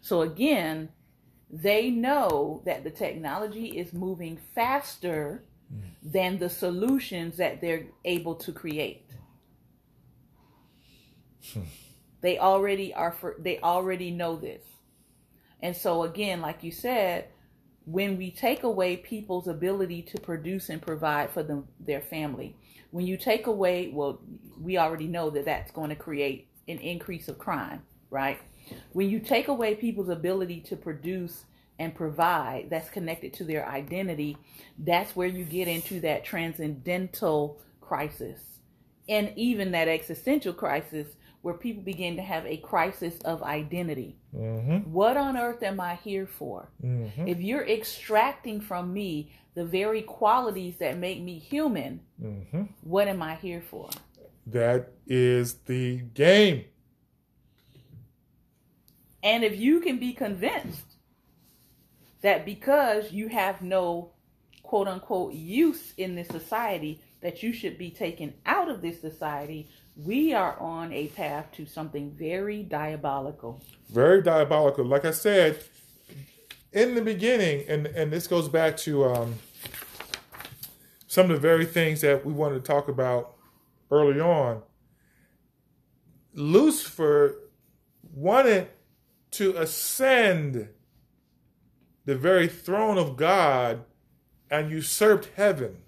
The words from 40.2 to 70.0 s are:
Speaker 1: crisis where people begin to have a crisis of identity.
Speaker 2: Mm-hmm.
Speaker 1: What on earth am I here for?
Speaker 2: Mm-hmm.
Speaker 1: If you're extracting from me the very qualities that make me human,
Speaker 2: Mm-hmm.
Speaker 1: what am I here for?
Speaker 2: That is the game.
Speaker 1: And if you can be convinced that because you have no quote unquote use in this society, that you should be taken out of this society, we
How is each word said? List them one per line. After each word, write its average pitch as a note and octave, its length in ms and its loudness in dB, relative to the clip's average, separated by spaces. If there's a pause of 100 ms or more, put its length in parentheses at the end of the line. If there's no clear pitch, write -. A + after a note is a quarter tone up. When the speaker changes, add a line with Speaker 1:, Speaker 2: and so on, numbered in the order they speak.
Speaker 1:
crisis D3+ 560 -4 (320)
where E3+ 140 -6
people G3+ 280 -8
begin F3+ 320 -6
to F3+ 80 -8
have F3+ 240 -6
a D#3 120 -6
crisis F3 680 -2
of D#3+ 180 -4
identity. D3+ 720 -6 (200)
Speaker 2:
Mm-hmm. B2 560 -2
Speaker 1:
What G#3+ 240 4
on C#4 200 0
earth A#3+ 260 -4
am G3 180 -4
I F3 160 -6
here F#3+ 300 -6
for? A#2 420 -12 (160)
Speaker 2:
Mm-hmm. B2 420 -4
Speaker 1:
If F3 140 -2
you're G3+ 260 -2
extracting A3 960 0
from F3+ 320 -6
me F3+ 400 -6 (220)
the E3+ 100 -4
very G#3 380 0
qualities G#3 760 0
that D#3+ 200 -2
make F3+ 220 -4
me F3 180 -10
human, F3 600 -4 (220)
Speaker 2:
Mm-hmm. G#2+ 420 -6 (180)
Speaker 1:
what G3 260 2
am F#3 140 -2
I D#3 140 -6
here E3+ 260 -8
for? - 280 -14 (560)
Speaker 2:
That A#2+ 460 0 (140)
is B2 480 4 (120)
the B2+ 360 -2 (120)
game. F3+ 520 6 (2500)
Speaker 1:
And A3+ 180 4
if G3+ 160 2
you C#4+ 220 6
can D4 180 0
be B3 140 -4
convinced G3+ 720 -4 (1400)
that G3+ 220 4
because G#3+ 680 2
you G#3 160 -6
have G3 360 0
no F3+ 500 0 (500)
quote G3+ 240 0
unquote F#3 480 -4
use G#3+ 600 0
in F#3 180 -4
this E3+ 140 -8
society, E3 720 -4 (200)
that F3 220 -8
you A3+ 100 -4
should G3+ 240 -8
be F3 140 -10
taken E3 420 -8 (140)
out F4 220 2
of A3+ 120 -6
this E3 200 -6
society, D3+ 680 -8 (280)
we B3 360 0